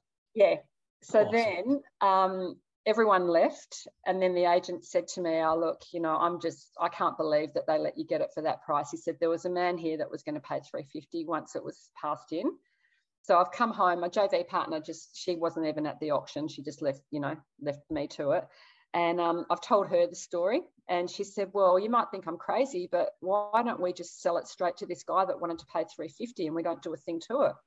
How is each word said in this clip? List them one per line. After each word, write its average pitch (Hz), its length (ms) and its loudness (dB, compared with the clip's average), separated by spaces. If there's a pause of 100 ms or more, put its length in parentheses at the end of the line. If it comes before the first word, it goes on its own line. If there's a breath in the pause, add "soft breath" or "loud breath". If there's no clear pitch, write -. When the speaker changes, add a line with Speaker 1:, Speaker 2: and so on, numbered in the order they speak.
(340)
Speaker 1:
Yeah. 196 220 6 (460)
So - 180 4
Speaker 2:
Awesome. 214 120 4
Speaker 1:
then, 226 500 2 (180)
um, 190 600 2 (260)
everyone 214 420 4
left, 185 580 2 (200)
and 190 160 0
then 185 120 2
the 175 100 4
agent 175 400 2
said 175 240 -2
to - 120 -8
me, 165 200 0
"Oh, 160 160 2
look, 160 260 -2 (100)
you 170 80 -6
know, 160 160 0
I'm 175 240 0
just, 151 300 -8 (100)
I 170 80 0
can't 175 280 -2
believe 151 380 0
that - 120 -4
they 156 120 2
let 151 200 -2
you 156 80 -8
get 156 140 -2
it - 140 -2
for 156 80 -6
that 151 200 -2
price." 147 280 -2
He 170 60 -8
said, 160 220 -6
"There 165 120 2
was 165 140 -2
a 180 60 -2
man 180 280 0
here 160 200 -4
that - 120 -6
was 156 120 -10
gonna 151 180 -8
pay 139 200 -6
three 139 320 -10
fifty 165 320 -10
once 151 320 -6
it - 80 -6
was - 260 -14 (100)
passed 151 320 -6
in." 196 180 -2 (720)
So 180 160 6
I've 180 140 4
come 226 200 0
home. 180 280 2
My 170 80 -2
J 196 220 2
V 175 140 2
partner 165 360 -4
just, - 360 -14
she - 200 -4
wasn't 160 300 -2
even 151 200 -2
at - 120 -6
the 151 120 -4
auction. 143 380 -2
She 143 140 -12
just 147 200 -10
left, 139 180 -2 (100)
you 147 100 -4
know, 147 160 -4 (220)
left 143 320 -8
me 147 180 -2
to 143 240 -2
it. 175 140 0 (460 soft breath)
And, 170 280 2
um, 170 300 0
I've 175 120 0
told 202 260 4
her 175 180 4
the 175 80 -12
story, 185 460 -2 (280)
and 175 220 -2
she - 140 -8
said, 196 300 -6
"Well, 185 240 6
you 208 120 0
might 233 200 2
think 190 160 -10
I'm 165 120 -4
crazy, 185 520 -2
but 175 200 0 (100)
why 208 420 2
don't 233 180 -2
we 180 140 0
just - 260 -14
sell 175 160 0
it - 100 -2
straight - 320 -2
to 190 80 -10
this 170 180 -10
guy 180 200 2
that 180 160 -2
wanted 170 200 -4
to - 60 -20
pay 165 180 -2
three 160 240 -10
fifty, 214 380 -8
and 156 80 -6
we 165 80 -2
don't 165 200 -4
do 165 120 -8
a - 40 -12
thing 165 300 -8
to 262 140 0
it?" 170 120 2 (120)